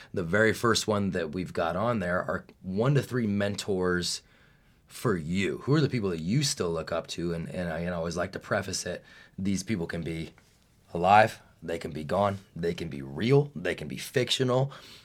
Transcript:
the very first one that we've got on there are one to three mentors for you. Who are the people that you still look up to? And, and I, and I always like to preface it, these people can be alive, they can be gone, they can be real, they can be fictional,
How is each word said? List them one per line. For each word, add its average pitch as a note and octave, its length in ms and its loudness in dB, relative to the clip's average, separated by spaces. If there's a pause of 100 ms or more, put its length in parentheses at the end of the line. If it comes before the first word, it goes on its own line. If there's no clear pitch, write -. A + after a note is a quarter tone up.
(140)
the G2 80 -2
very G2+ 320 4
first - 340 2
one G2+ 220 2
that D#2+ 220 -4
we've F2 200 -6
got E2+ 240 0
on A2+ 240 0
there F2 200 0
are - 260 -4 (160)
one G#2 320 2
to C#3 80 4
three A#2+ 240 -2
mentors F#2+ 960 0 (640)
for A2 300 -2
you. E2 460 -2
Who C3 120 2
are D#3 60 4
the C3+ 80 4
people G2+ 220 -2
that E2+ 80 -4
you G2 240 0
still G2 280 -2
look D#2+ 200 -4
up E2+ 180 -4
to? E2+ 240 -4
And, E2 180 -6
and F2 220 -4
I, D#2 80 -4
and F2 100 -4
I F2+ 60 -4
always E2 200 -4
like F2 160 -4
to - 80 -8
preface F#2+ 460 -4
it, - 180 -8 (340)
these F#2+ 240 -2
people F2 240 -4
can E2 160 -6
be E2 280 -6 (640)
alive, G2+ 480 6 (220)
they E2 160 -4
can E2+ 140 -8
be D#2 100 -6
gone, G2 360 2 (180)
they E2+ 180 -2
can E2+ 140 -8
be C#2 120 -8
real, G#2+ 540 2
they F2 220 -2
can D#2 100 -10
be C2+ 120 -8
fictional, B2+ 720 0 (320)